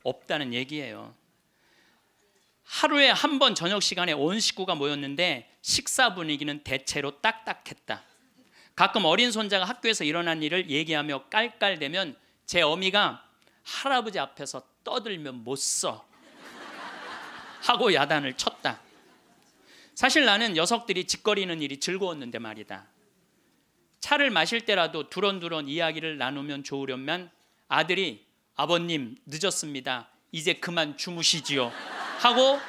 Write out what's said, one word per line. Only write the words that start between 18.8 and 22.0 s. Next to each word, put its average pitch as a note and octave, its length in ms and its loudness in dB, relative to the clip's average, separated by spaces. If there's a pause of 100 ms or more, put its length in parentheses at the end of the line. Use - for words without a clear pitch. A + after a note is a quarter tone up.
사실 C4+ 300 6
나는 G#3+ 280 4
녀석들이 F3+ 520 0
짓거리는 F#3 580 0
일이 C#3 180 -6
즐거웠는데 D#3+ 580 -4